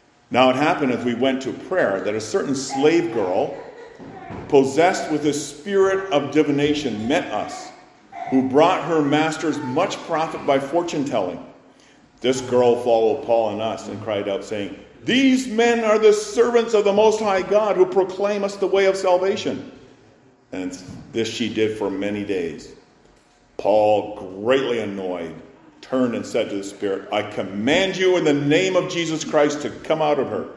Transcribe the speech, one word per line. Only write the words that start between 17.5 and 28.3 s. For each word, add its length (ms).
who 80
proclaim 580
us 140
the 100
way 180
of 120
salvation.' 720
And 260
this 160
she 180
did 300
for 120
many 360
days. 440
Paul, 600
greatly 360
annoyed, 560
turned 360
and 100
said 240
to 60
the 80
spirit, 500
'I 100
command 720
you 220
in 80
the 80